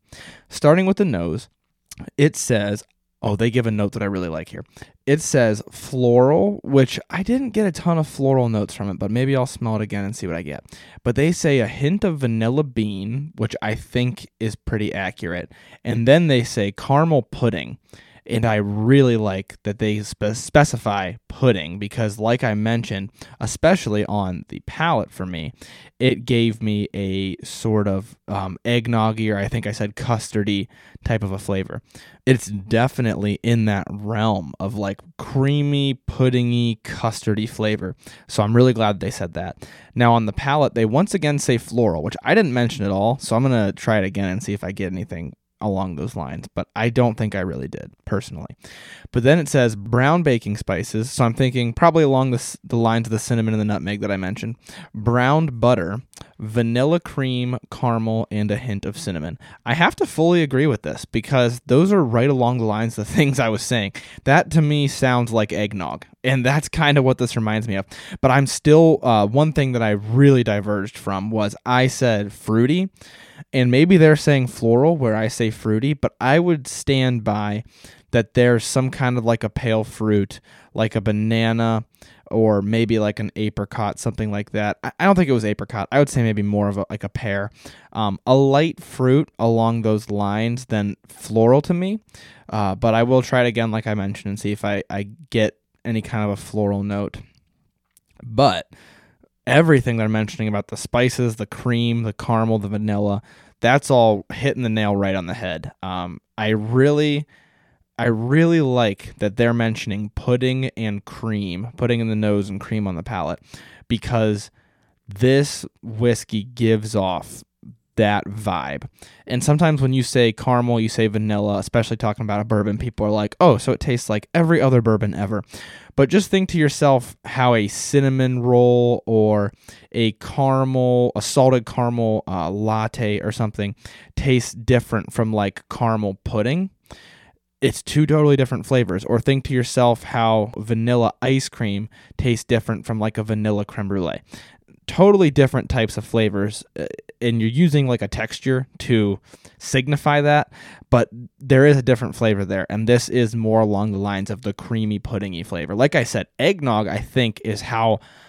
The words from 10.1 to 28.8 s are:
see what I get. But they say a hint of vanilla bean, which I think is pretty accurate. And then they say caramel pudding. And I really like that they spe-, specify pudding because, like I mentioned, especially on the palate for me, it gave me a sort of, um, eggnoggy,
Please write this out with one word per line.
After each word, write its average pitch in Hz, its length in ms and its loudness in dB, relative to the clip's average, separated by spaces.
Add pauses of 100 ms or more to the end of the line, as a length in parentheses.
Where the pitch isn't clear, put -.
see - 120 -8
what 82 80 -4
I 87 80 -6
get. 71 200 -12 (400)
But 123 120 0
they 151 160 2
say 147 280 2
a 107 80 2
hint 151 360 -2
of 165 160 0
vanilla 120 440 0
bean, 117 720 -6
which 113 240 -4
I 107 140 -2
think 123 520 -4 (120)
is 110 160 -4
pretty - 380 -4
accurate. 87 580 -6 (320)
And 117 240 -2
then 160 200 8
they 127 160 4
say 101 280 -2
caramel 143 520 2
pudding. 76 560 -4 (500)
And 113 160 0
I 110 100 2
really 113 640 4
like 98 460 -4
that 104 160 -6
they 107 240 -2
spe-, 104 300 -6
specify 104 800 0 (160)
pudding 95 500 0
because, 104 400 -6
like 117 240 0
I 117 100 0
mentioned, 107 580 -2 (280)
especially 117 680 0
on 95 440 -4
the - 120 -12
palate 156 500 -4
for - 140 -10
me, 85 280 -8 (460)
it 123 260 0
gave 117 360 0
me 104 320 -2
a 95 520 -4
sort 107 420 -2
of, 98 300 -4 (100)
um, 95 380 -8
eggnoggy, 113 680 0